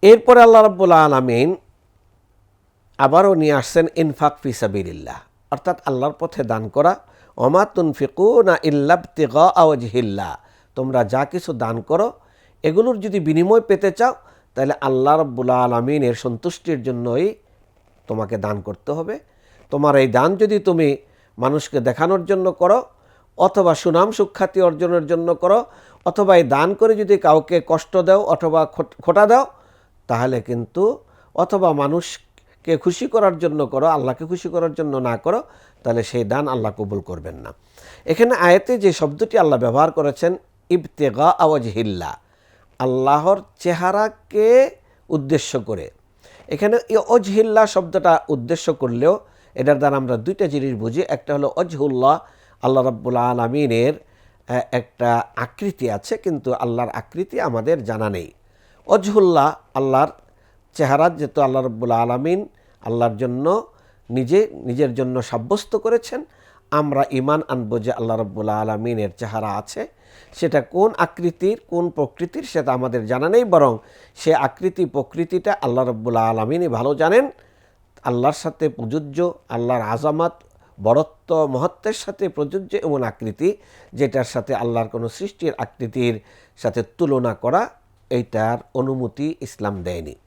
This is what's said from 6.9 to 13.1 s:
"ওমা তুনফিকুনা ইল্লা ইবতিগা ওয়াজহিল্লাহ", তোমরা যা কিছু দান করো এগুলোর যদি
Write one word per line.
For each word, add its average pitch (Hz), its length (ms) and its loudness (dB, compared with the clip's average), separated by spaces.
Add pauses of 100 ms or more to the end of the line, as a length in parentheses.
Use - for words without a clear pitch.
"ওমা 160 280 4
তুনফিকুনা 180 1000 2
ইল্লা 147 300 2
ইবতিগা 160 680 2
ওয়াজহিল্লাহ", 117 760 0 (380)
তোমরা 131 280 0
যা 127 220 0
কিছু 170 280 -8
দান 113 280 -4
করো 196 320 0 (500)
এগুলোর 208 360 2
যদি 196 200 -2